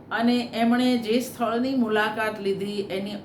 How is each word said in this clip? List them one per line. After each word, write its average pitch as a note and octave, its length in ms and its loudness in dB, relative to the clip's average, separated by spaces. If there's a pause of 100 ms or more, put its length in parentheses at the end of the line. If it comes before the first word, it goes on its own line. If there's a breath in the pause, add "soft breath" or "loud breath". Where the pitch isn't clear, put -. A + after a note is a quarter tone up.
(120)
અને A#3+ 420 2
એમણે A#3+ 440 4
જે A3+ 220 2
સ્થળની A#3+ 560 -2
મુલાકાત G#3+ 640 0
લીધી G3 400 -2
એની G3 440 -6